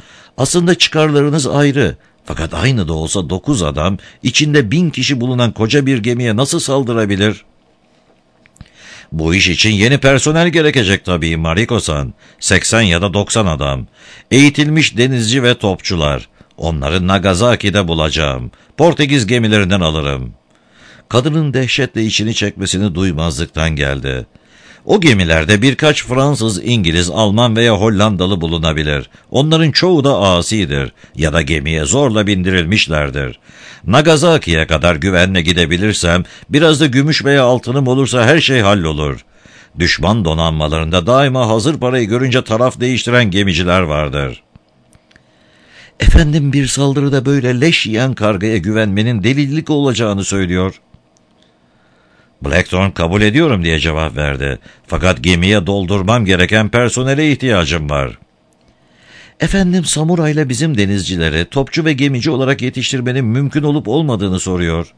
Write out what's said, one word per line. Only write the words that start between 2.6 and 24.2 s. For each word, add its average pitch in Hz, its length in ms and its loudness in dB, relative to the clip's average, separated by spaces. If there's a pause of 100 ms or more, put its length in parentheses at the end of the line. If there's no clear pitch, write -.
da 82 40 -2
olsa 82 380 -4
dokuz 95 320 -2
adam, 76 360 -2 (240)
içinde 143 480 0
bin 165 200 0
kişi 131 300 -4
bulunan 123 320 0
koca 131 340 0
bir 135 120 0
gemiye 120 380 -2
nasıl 139 240 -2
saldırabilir?" 110 840 -2 (1700)
"Bu 80 220 0
iş 95 140 2
için 92 220 0
yeni 113 280 2
personel 147 500 2
gerekecek 139 560 0
tabii, 82 320 -2
Mariko-san. 80 800 -2 (260)
Seksen 101 400 0
ya 87 220 2
da 95 120 -2
doksan 101 320 0
adam. 71 400 -4 (440)
Eğitilmiş 147 680 2
denizci 123 460 0
ve 120 120 2
topçular. 85 760 -2 (280)
Onları 82 500 -2
Nagasaki'de 98 800 0
bulacağım. 76 640 -2 (260)
Portekiz 143 500 2
gemilerinden 104 540 2
alırım." 71 520 -2 (760)
Kadının 147 460 0
dehşetle 123 500 -2
içini 110 300 -2
çekmesini 95 600 -2
duymazlıktan 80 760 -2
geldi. 67 560 -4 (580)